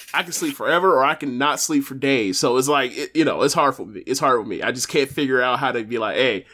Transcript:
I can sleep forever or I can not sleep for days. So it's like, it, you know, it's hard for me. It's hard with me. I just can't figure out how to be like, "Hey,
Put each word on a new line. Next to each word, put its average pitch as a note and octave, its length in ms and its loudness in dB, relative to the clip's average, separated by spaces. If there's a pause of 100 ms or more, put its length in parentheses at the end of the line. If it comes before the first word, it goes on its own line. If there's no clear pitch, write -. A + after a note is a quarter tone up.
(160)
I F3 80 0
can E3+ 80 -10
sleep D3+ 240 -4
forever E3+ 400 2
or C#3 100 4
I D3+ 80 2
can C#3 240 -6
not C#3 220 0
sleep C#3+ 240 0
for C3+ 100 -12
days. C3 460 0
So B2 180 2
it's C3 100 2
like, C3+ 300 0
it, D3 160 -8
you D#3+ 100 2
know, G2+ 200 2
it's C#3+ 100 2
hard C#3+ 220 2
for G2 100 -12
me. G2+ 220 -14
It's C3+ 120 -2
hard C3 200 2
with G#2 80 -6
me. F#2+ 160 -6
I A#2 80 0
just B2 180 -6
can't C#3 220 0
figure C3 320 0
out B2+ 160 0
how C3+ 120 -2
to A#2 120 -4
be A2+ 160 -4
like, G#2+ 160 -2
"Hey, A#2 380 0